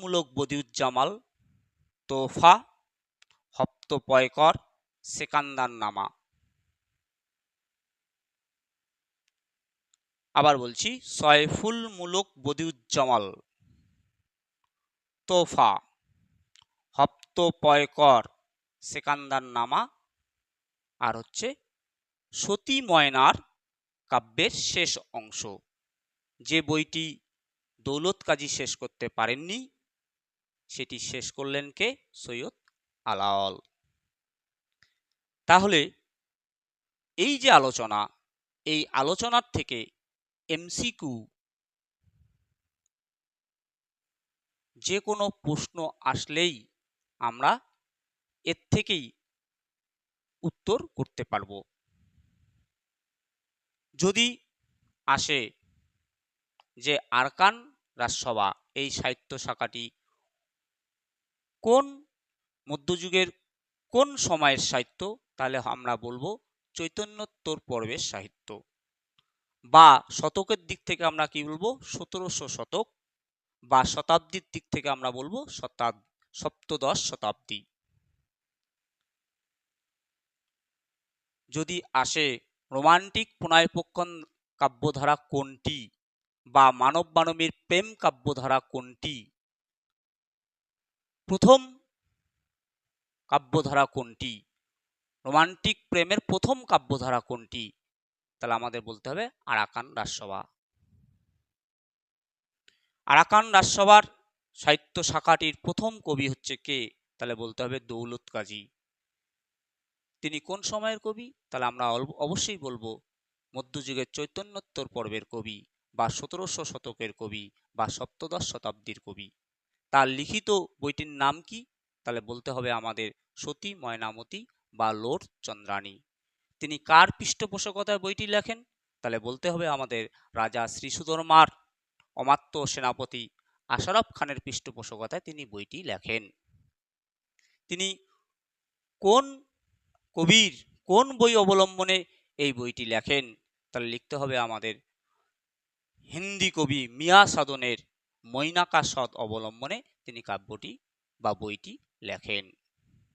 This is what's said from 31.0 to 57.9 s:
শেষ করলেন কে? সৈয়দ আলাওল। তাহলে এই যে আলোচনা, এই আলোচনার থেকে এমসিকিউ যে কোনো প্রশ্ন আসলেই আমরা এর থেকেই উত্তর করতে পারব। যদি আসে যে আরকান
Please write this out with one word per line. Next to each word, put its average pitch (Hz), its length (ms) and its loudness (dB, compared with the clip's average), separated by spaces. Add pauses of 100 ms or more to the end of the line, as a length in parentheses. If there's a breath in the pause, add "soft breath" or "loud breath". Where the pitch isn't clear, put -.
শেষ 127 160 -10 (120)
করলেন 139 280 -6 (120)
কে? 196 100 -2 (360)
সৈয়দ 123 320 -12 (560)
আলাওল। 98 440 -2 (1900)
তাহলে 185 320 6 (1400)
এই 240 160 0 (100)
যে 269 60 4 (100)
আলোচনা, 113 400 0 (640)
এই 151 160 -2 (200)
আলোচনার 233 440 0 (120)
থেকে 131 220 -6 (760)
এমসিকিউ 170 600 -8 (3750)
যে 190 160 -2 (100)
কোনো 208 180 -2 (200)
প্রশ্ন 151 320 -6 (340)
আসলেই 156 440 -4 (680)
আমরা 127 380 0 (840)
এর 165 160 -4 (120)
থেকেই 175 400 -2 (1300)
উত্তর 208 520 -4
করতে - 280 -8
পারব। 101 380 -8 (2250)
যদি 202 420 2 (680)
আসে 139 460 0 (1300)
যে 139 220 -2 (120)
আরকান 196 640 0 (240)